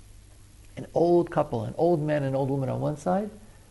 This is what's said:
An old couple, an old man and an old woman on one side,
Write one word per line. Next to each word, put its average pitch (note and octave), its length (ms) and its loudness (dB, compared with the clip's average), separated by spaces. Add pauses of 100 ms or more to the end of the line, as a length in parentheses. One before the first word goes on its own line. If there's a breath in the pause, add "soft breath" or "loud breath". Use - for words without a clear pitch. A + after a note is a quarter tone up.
(760)
An C3 200 -12
old E3+ 340 4
couple, C3+ 360 -2
an B2 120 -8
old E3+ 240 2
man D3+ 220 0
and C3+ 60 -2
an C3+ 60 -2
old C3+ 140 0
woman C3+ 200 -2
on A#2+ 100 -4
one D3 180 -2
side, G3 320 -2 (420 soft breath)